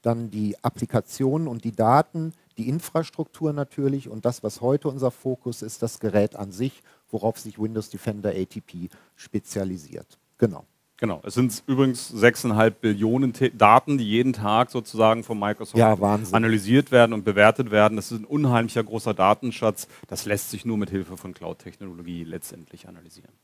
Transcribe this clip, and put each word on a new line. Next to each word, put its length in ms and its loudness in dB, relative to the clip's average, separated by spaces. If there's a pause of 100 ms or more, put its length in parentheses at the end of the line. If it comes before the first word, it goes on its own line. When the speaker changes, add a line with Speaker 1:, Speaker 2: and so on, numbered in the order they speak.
Speaker 1:
dann 280 -2
die 320 -4
Applikationen 840 -2
und 160 -10
die 100 -6
Daten, 600 2 (220)
die 120 -6
Infrastruktur 840 -4
natürlich 560 -4
und 160 -14
das, 200 -2
was 160 -6
heute 280 0
unser 220 -2
Fokus 520 -8
ist, 200 -10
das 160 -6
Gerät 380 0
an 160 -10
sich, 300 -6 (280)
worauf 280 -4
sich 200 -16
Windows 320 -6
Defender 400 -6
A 140 -4
T 160 -12
P 300 -14 (260)
spezialisiert. 920 -8 (320)
Genau. 260 0 (320)
Speaker 2:
Genau. 280 -4
Es 100 -12
sind 320 -2
übrigens 420 0
sechseinhalb 720 4
Billionen 520 0
T-, 180 0
Daten, 480 6
die 100 -2
jeden 240 2
Tag 380 0
sozusagen 540 2
von 140 -8
Microsoft 380 -4
Speaker 1:
Ja, 240 6
Wahnsinn. 340 0
Speaker 2:
analysiert 580 2
werden 200 6
und 120 -6
bewertet 480 4
werden. 240 4
Das 160 -8
ist 80 -8
ein 40 -14
unheimlicher 600 0
großer 280 -6
Datenschatz. 760 0 (180)
Das 180 -10
lässt 260 -4
sich 140 -12
nur 140 -2
mit 120 -4
Hilfe 260 -8
von 180 -16
Cloud-Technologie 880 -14
letztendlich 680 -16
analysieren. 440 -20 (120)